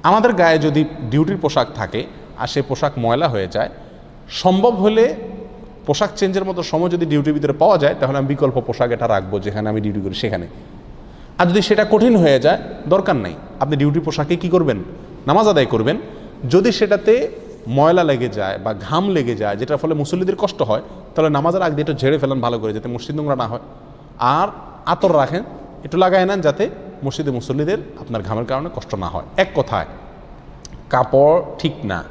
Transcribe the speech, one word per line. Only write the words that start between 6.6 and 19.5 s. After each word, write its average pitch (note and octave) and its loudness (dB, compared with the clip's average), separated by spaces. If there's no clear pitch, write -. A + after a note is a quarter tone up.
সময় E3+ 0
যদি F3 0
ডিউটির D3 2
ভিতরে D3 0
পাওয়া E3 4
যায় D3 2
তাহলে C3+ 0
আমি C3+ 0
বিকল্প C#3 0
পোশাক B2 -2
এটা A#2+ -2
রাখবো G2 0
যেখানে G#2 -4
আমি G#2+ 0
ডিউটি G#2 -2
করি F#2+ -6
সেখানে। F#2 -4
আর F3+ 4
যদি F#3+ 4
সেটা G#3 2
কঠিন A3 6
হয়ে D3+ 6
যায় D#3+ 4
দরকার G3 2
নাই, F#2 -4
আপনি D3 0
ডিউটি D3 2
পোশাকে D#3 -2
কী F3 -4
করবেন? D3+ 2
নামাজ G3 4
আদায় D3+ 4
করবেন। A#2+ 2
যদি F#3+ 4
সেটাতে G#3 2
ময়লা D#3 4
লেগে B2+ 0
যায় G2+ -4
বা G#2+ -4
ঘাম G#2 -2
লেগে C3 0
যায় G2+ -2